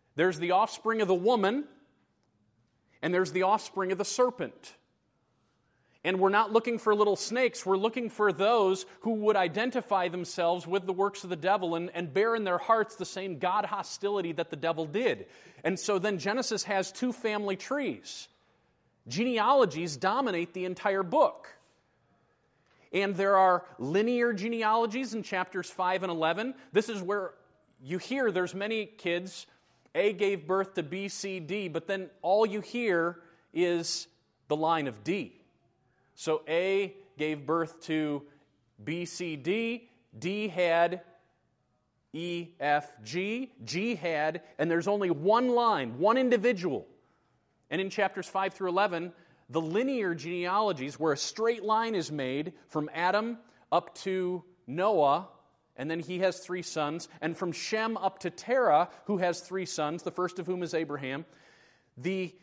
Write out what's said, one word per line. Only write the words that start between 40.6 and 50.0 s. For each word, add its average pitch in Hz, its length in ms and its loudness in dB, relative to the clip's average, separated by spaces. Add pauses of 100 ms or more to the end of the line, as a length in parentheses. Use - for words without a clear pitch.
E, 170 360 -6 (100)
F, 147 320 2 (120)
G, 202 500 -4 (100)
G 190 320 -2
had, 160 460 -2 (180)
and 160 100 2
there's 170 200 2
only 202 200 2
one 196 460 4
line, 165 420 2
one 208 200 6
individual. 202 680 2 (840)
And 160 80 0
in 190 100 -2
chapters 190 380 -2
five 190 260 -2
through 185 160 -4
eleven, 175 440 0 (360)
the 151 120 0
linear 202 520 0